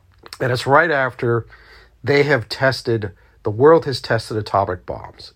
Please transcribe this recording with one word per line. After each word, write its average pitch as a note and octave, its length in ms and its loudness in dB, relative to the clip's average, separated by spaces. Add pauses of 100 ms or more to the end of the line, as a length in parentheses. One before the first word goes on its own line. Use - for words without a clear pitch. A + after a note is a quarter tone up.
(400)
And C3 120 -2
it's B2 160 -4
right D#3 240 4
after B2 560 -2 (560)
they C#3+ 200 2
have C3+ 240 0
tested, A#2 640 -2 (300)
the - 80 -6
world C#3+ 360 4
has C3+ 140 -6
tested A2+ 380 -4
atomic G2 480 -2
bombs. - 500 -14